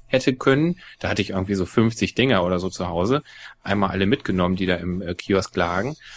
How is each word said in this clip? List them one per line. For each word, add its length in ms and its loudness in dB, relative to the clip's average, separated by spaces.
hätte 280 2
können. 440 2
Da 100 -2
hatte 120 0
ich 80 -2
irgendwie 240 -2
so 140 -2
fünfzig 480 0
Dinger 280 4
oder 160 0
so 100 -4
zu 180 -6
Hause. 340 0
Einmal 300 0
alle 160 0
mitgenommen, 480 0
die 100 -2
da 120 2
im, 260 -6
äh, 100 -6
Kiosk 420 -2
lagen. 420 -2